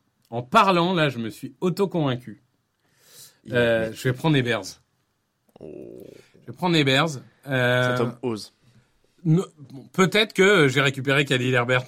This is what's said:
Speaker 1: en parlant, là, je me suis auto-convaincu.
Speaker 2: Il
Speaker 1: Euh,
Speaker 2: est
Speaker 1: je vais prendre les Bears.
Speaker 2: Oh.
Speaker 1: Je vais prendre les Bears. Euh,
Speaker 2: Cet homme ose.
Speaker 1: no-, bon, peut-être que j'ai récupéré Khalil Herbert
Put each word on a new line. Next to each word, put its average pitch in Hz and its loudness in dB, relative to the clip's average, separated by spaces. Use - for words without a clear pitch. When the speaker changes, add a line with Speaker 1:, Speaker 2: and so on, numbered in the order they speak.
Speaker 1:
en 117 -8
parlant, 190 4
là, 151 2
je 117 -8
me 113 -6
suis - -16
auto-convaincu. 160 -4
Speaker 2:
Il 113 -12
Speaker 1:
Euh, 113 2
Speaker 2:
est 110 -10
Speaker 1:
je - -14
vais 127 0
prendre 156 0
les 127 2
Bears. 110 -2
Speaker 2:
Oh. 62 -16
Speaker 1:
Je - -20
vais 120 -16
prendre 175 -2
les 151 4
Bears. 139 2
Euh, 127 0
Speaker 2:
Cet 123 -2
homme 117 -4
ose. 113 -8
Speaker 1:
no-, 165 2
bon, 135 -20
peut-être 208 0
que 185 4
j'ai 123 0
récupéré 135 0
Khalil 127 0
Herbert 123 2